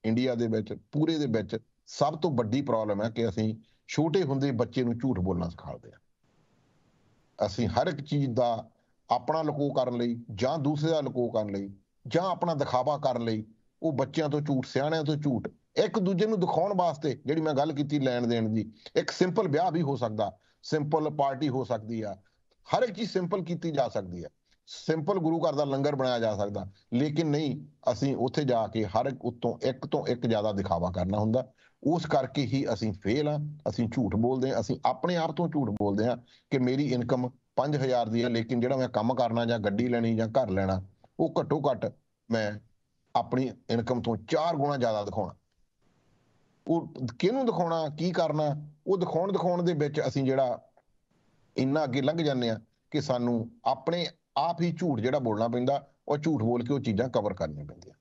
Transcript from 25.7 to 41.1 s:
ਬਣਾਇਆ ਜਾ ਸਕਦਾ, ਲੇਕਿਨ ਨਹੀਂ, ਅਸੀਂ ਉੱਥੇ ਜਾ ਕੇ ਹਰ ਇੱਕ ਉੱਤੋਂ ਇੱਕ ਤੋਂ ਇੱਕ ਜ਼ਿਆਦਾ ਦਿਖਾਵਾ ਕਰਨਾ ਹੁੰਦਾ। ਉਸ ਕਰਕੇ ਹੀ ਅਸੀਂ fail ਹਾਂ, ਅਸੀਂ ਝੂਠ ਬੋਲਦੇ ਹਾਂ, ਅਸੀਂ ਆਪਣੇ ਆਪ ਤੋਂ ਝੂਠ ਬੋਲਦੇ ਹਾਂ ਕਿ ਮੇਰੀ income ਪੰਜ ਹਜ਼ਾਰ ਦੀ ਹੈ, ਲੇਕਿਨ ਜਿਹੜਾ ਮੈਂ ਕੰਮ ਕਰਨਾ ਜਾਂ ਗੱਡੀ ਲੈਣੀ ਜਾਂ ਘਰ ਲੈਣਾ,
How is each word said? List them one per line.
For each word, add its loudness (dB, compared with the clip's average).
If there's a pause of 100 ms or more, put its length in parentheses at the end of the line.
ਬਣਾਇਆ 0
ਜਾ 0
ਸਕਦਾ, -4 (220)
ਲੇਕਿਨ 2
ਨਹੀਂ, 0 (260)
ਅਸੀਂ 0
ਉੱਥੇ 0
ਜਾ 2
ਕੇ 0
ਹਰ 0
ਇੱਕ -4
ਉੱਤੋਂ -2
ਇੱਕ -4
ਤੋਂ -2
ਇੱਕ 0
ਜ਼ਿਆਦਾ 2
ਦਿਖਾਵਾ 0
ਕਰਨਾ -2
ਹੁੰਦਾ। 0 (300)
ਉਸ 2
ਕਰਕੇ 0
ਹੀ 0
ਅਸੀਂ -2
fail 0
ਹਾਂ, 0 (300)
ਅਸੀਂ 0
ਝੂਠ 0
ਬੋਲਦੇ 2
ਹਾਂ, 0
ਅਸੀਂ -2
ਆਪਣੇ 0
ਆਪ 0
ਤੋਂ -2
ਝੂਠ -2
ਬੋਲਦੇ 0
ਹਾਂ 0 (320)
ਕਿ 0
ਮੇਰੀ 2
income 0 (260)
ਪੰਜ 0
ਹਜ਼ਾਰ 0
ਦੀ 0
ਹੈ, 0
ਲੇਕਿਨ 0
ਜਿਹੜਾ 2
ਮੈਂ 0
ਕੰਮ 0
ਕਰਨਾ 2
ਜਾਂ 0
ਗੱਡੀ 0
ਲੈਣੀ 2
ਜਾਂ 0
ਘਰ 2
ਲੈਣਾ, 0 (340)